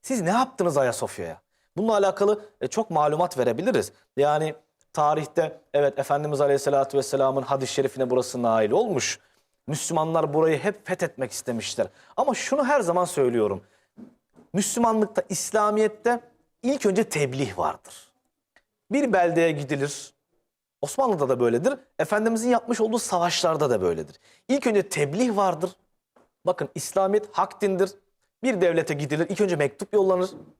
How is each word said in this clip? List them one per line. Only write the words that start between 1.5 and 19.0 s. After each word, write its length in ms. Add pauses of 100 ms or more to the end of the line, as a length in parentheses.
Bununla 200
alakalı, 480 (160)
e, 60
çok 220
malumat 480
verebiliriz. 540 (260)
Yani 380 (380)
tarihte, 680 (140)
evet, 260
Efendimiz 420
Aleyhisselatü 560
Vesselam'ın 440
hadis-i 320
şerifine 360
burası 340
nail 280
olmuş. 480 (480)
Müslümanlar 680
burayı 260
hep 280
fethetmek 440
istemişler. 560 (300)
Ama 160
şunu 320
her 160
zaman 240
söylüyorum. 580 (920)
Müslümanlıkta, 760
İslamiyet'te 920 (440)
ilk 220
önce 180
tebliğ 540
vardır. 540 (800)
Bir 220